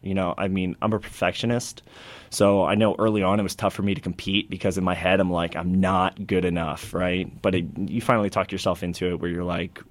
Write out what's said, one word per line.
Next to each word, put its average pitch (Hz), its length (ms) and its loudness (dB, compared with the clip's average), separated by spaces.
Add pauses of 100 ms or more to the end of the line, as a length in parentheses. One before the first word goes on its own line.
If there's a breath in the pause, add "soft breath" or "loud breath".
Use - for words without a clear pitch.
You 95 120 -4
know, 92 240 0
I 98 120 -2
mean, 92 320 0
I'm 107 100 0
a 110 80 0
perfectionist, - 800 -2 (480 loud breath)
so 98 360 4
I 90 100 2
know 107 240 4
early 107 240 4
on 98 160 4
it 104 40 0
was 92 120 -4
tough 101 180 0
for 98 100 -6
me 98 120 2
to 78 60 -10
compete 98 480 -2
because 92 280 -2
in 92 60 0
my 90 120 2
head 92 260 2
I'm 90 100 2
like, 85 240 -2
"I'm 90 240 0
not 92 480 0
good 92 160 2
enough," 85 500 -2
right? 90 380 0 (100)
But 92 140 2
it, 87 100 0 (120)
you 95 240 -4
finally 110 280 2
talk 92 220 0
yourself 95 320 -2
into 90 240 -2
it 87 140 -2
where 87 100 -2
you're 87 140 -4
like, 87 460 -4